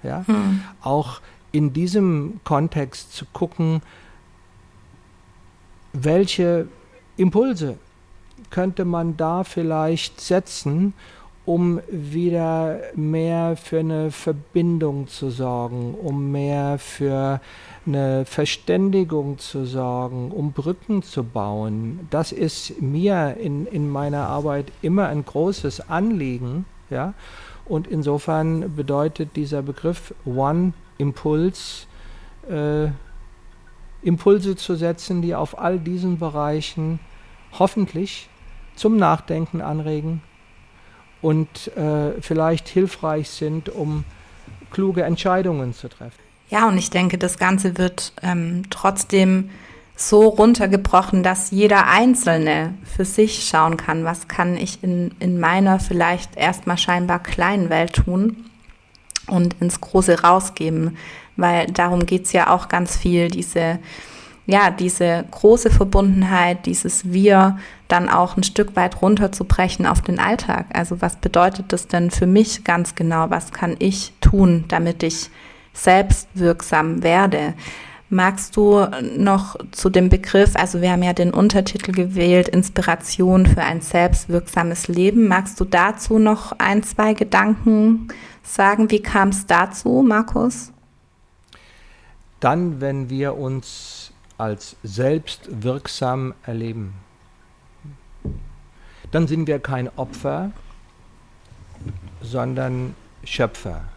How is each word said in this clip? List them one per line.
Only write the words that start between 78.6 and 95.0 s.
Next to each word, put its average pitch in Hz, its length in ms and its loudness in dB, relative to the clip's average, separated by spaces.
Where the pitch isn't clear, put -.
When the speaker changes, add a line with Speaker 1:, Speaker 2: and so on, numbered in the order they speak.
Speaker 2:
noch 196 380 2
zu - 180 0
dem 185 200 4
Begriff, 202 460 6
also 185 260 0
wir 180 100 2
haben 180 120 2
ja 180 100 2
den 175 180 2
Untertitel 196 600 2
gewählt, 180 560 4
Inspiration 185 1000 2
für 165 160 6
ein 165 180 -2
selbstwirksames 175 1040 0
Leben. 196 400 4
Magst 190 320 0
du 185 60 0
dazu 202 540 2
noch 214 400 2
ein, 202 240 2
zwei 214 320 0
Gedanken 214 920 2
sagen? 208 460 2
Wie 208 120 2
kam's 196 460 0
dazu, 196 600 2
Markus? 226 640 0
Speaker 1:
Dann, 151 420 0
wenn 135 280 -4
wir 135 280 -4
uns - 760 -10
als 107 460 -6
selbstwirksam 127 1500 -4